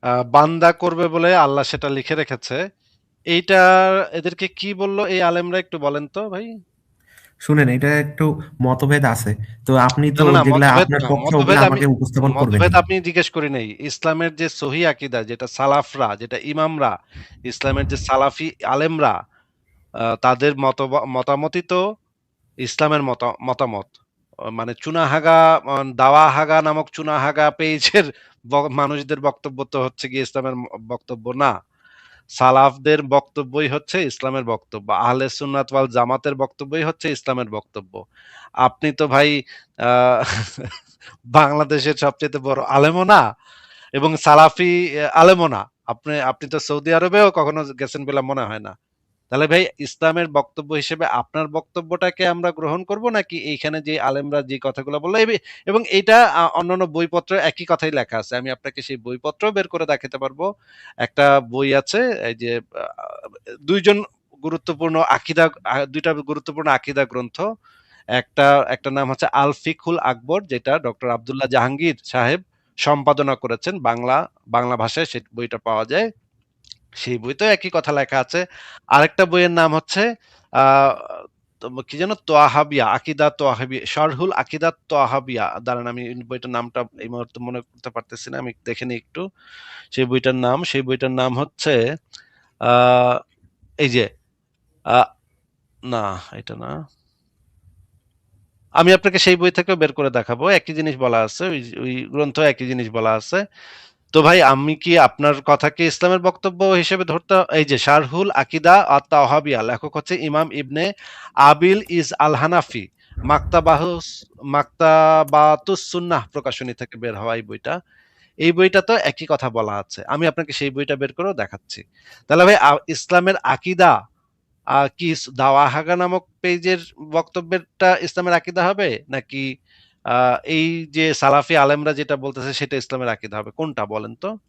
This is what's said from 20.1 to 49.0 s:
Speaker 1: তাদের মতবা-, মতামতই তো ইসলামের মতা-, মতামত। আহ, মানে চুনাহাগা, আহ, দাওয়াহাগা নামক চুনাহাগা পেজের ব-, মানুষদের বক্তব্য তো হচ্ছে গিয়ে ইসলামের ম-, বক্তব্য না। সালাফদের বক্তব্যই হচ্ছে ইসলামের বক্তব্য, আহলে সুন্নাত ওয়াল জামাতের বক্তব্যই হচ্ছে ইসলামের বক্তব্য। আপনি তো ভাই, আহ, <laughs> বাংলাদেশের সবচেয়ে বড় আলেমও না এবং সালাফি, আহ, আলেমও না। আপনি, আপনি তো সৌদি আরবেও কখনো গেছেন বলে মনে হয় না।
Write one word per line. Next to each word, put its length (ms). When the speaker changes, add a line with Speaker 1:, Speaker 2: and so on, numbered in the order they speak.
Speaker 1:
তাদের 400
মতবা-, 500
মতামতই 560
তো 340
ইসলামের 460
মতা-, 420
মতামত। 420
আহ, 120
মানে 240
চুনাহাগা, 800
আহ, 400
দাওয়াহাগা 680
নামক 300
চুনাহাগা 580
পেজের 640
ব-, 220
মানুষদের 520
বক্তব্য 440
তো 200
হচ্ছে 240
গিয়ে 140
ইসলামের 340
ম-, 100
বক্তব্য 440
না। 340
সালাফদের 760
বক্তব্যই 640
হচ্ছে 340
ইসলামের 420
বক্তব্য, 480
আহলে 360
সুন্নাত 440
ওয়াল 160
জামাতের 460
বক্তব্যই 480
হচ্ছে 300
ইসলামের 380
বক্তব্য। 540
আপনি 400
তো 160
ভাই, 340
আহ, 460
<laughs> 180
বাংলাদেশের 680
সবচেয়ে 440
বড় 240
আলেমও 420
না 320
এবং 240
সালাফি, 840
আহ, 180
আলেমও 300
না। 220
আপনি, 340
আপনি 280
তো 100
সৌদি 360
আরবেও 360
কখনো 340
গেছেন 400
বলে 160
মনে 220
হয় 160
না। 200